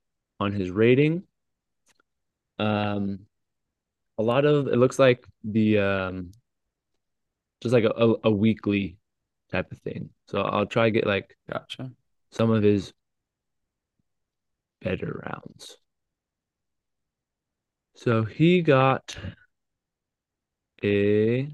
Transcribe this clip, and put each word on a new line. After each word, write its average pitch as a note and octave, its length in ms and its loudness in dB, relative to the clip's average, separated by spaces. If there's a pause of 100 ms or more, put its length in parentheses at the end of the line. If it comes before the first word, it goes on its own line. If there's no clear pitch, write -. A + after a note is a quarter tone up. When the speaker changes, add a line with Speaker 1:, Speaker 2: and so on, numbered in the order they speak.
(400)
Speaker 1:
on G2+ 120 -2
his F#2+ 180 -6
rating. C3 520 2 (1400)
Um, G2+ 680 -4 (880)
a A2 60 -4
lot B2 240 0
of, C#3+ 220 2
it - 80 0
looks B2+ 220 2
like B2+ 280 4 (180)
the, G#2+ 340 2
um, F#2 540 -4 (1300)
just A#2 120 0
like A2+ 100 4
a, A2 60 2
a, A2+ 240 2 (100)
a A2 60 4
weekly G2+ 680 0 (540)
type F#2 200 -4
of - 80 -16
thing. - 320 -10 (160)
So G2+ 140 -4
I'll G2+ 240 -2
try A2+ 220 0
to A2+ 40 2
get, G#2+ 160 0
like, G2 300 -4 (140)
Speaker 2:
Gotcha. - 400 -10 (400)
Speaker 1:
some A2+ 200 0
of A2 120 2
his G#2 320 2 (1900)
better - 460 -8
rounds. - 500 -16 (2250)
So A2 280 0
he E3+ 380 2
got C3+ 520 2 (1700)
a G#2+ 720 0